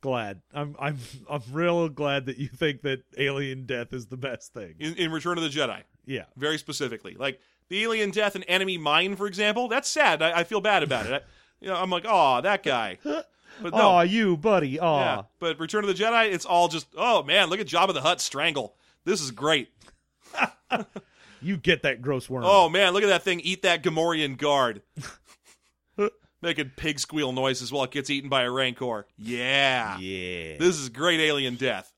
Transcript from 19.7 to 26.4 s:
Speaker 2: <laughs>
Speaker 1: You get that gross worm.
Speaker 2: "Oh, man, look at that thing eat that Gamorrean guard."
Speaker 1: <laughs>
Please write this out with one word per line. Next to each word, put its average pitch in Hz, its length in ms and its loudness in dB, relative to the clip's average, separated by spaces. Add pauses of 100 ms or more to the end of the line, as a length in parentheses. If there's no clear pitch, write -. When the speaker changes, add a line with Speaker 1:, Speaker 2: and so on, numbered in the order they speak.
Speaker 2:
<laughs> - 360 -4 (720)
Speaker 1:
You 185 160 -4
get 165 260 2
that 131 180 -2
gross 131 280 -4
worm. 127 160 -6
Speaker 2:
"Oh, 185 240 8
man, 180 240 4
look 202 100 4
at 208 40 4
that 180 160 4
thing 175 180 0
eat 180 220 -4
that 170 200 4
Gamorrean 160 540 0
guard." 131 440 2 (160)
Speaker 1:
<laughs> - 1040 -14 (400)